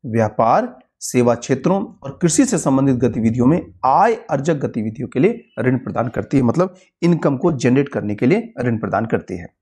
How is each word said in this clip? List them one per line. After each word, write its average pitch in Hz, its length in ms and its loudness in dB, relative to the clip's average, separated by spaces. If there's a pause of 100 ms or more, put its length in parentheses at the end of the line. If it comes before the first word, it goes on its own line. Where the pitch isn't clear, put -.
व्यापार, 117 720 0 (220)
सेवा 120 340 2
क्षेत्रों 151 500 -2 (180)
और 135 200 -14
कृषि 175 220 2
से 180 140 -2
संबंधित 135 380 2
गतिविधियों 117 500 0
में 160 260 2 (120)
आय 175 300 4
अर्जक 160 400 -2
गतिविधियों 123 540 -6
के - 120 -4
लिए 120 240 0 (160)
ऋण 127 160 2
प्रदान 117 320 -4
करती 117 280 -4
है, 131 60 4
मतलब 165 320 0 (280)
इनकम 165 340 2
को 170 160 0
जनरेट 135 360 2
करने 104 260 -6
के 120 120 0
लिए 196 340 0
ऋण 120 180 0
प्रदान 104 280 -2
करती 95 320 -6
है। 85 100 -14 (140)